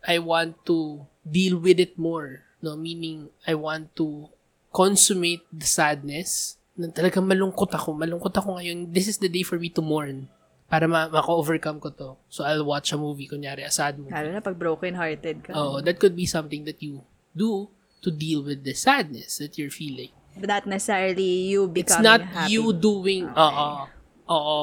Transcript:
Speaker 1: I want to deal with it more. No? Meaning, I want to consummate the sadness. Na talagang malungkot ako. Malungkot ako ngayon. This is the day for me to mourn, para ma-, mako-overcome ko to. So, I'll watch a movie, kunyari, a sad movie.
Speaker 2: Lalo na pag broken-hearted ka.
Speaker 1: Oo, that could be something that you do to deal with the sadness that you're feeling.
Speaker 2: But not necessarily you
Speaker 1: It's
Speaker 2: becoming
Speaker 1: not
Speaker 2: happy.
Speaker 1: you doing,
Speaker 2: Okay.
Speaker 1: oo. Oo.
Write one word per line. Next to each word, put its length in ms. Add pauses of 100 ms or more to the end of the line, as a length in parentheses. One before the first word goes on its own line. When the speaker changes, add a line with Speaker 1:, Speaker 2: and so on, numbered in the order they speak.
Speaker 1:
I 180
want 480
to 380 (180)
deal 360
with 200
it 200
more. 480 (120)
No? 200
Meaning, 500 (160)
I 140
want 380
to 340 (420)
consummate 760
the 200
sadness. 880 (160)
Na 160
talagang 380
malungkot 420
ako. 240
Malungkot 400
ako 240
ngayon. 320
This 180
is 120
the 100
day 140
for 160
me 120
to 140
mourn, 460 (420)
para 160
ma-, 240
mako-overcome 640
ko 160
to. 180 (160)
So, 160
I'll 220
watch 260
a 80
movie, 300
kunyari, 320
a 80
sad 320
movie. 80
Speaker 2:
Lalo 240
na 80
pag 160
broken-hearted 880
ka. 80
Speaker 1:
Oo, 320
that 160
could 160
be 80
something 400
that 160
you 240 (260)
do 380 (320)
to 80
deal 320
with 240
the 80
sadness 640
that 240
you're 100
feeling. 380 (240)
Speaker 2:
But 160
not 180
necessarily 840
you 160
Speaker 1:
It's 80 (160)
Speaker 2:
becoming 160
Speaker 1:
not 160
Speaker 2:
happy. 320
Speaker 1:
you 160
doing, 560
Speaker 2:
Okay. 80
Speaker 1:
oo. 320 (560)
Oo. 380